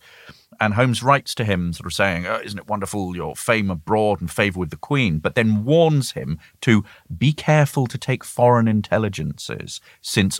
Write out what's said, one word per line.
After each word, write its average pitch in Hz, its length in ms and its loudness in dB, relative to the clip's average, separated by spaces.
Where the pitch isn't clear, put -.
And 104 140 2
Holmes 117 300 0
writes 135 320 0
to 120 80 -4
him, 90 300 0
sort - 140 -12
of 85 60 -8
saying, 87 320 0
"Oh, 110 180 -4
isn't 101 140 -10
it - 100 -14
wonderful, 98 480 -4
your 78 200 -8
fame 107 340 0
abroad 104 520 0
and 85 100 -6
favour 98 300 0
with 82 80 -4
the 80 80 -10
Queen?" 110 420 0
but - 160 -4
then 110 300 2
warns 151 460 4
him 82 280 -6
to 107 240 4
be 143 180 2
careful 147 540 2
to - 100 -10
take - 260 -6
foreign 120 440 4
intelligences, 101 1160 -2
since - 380 0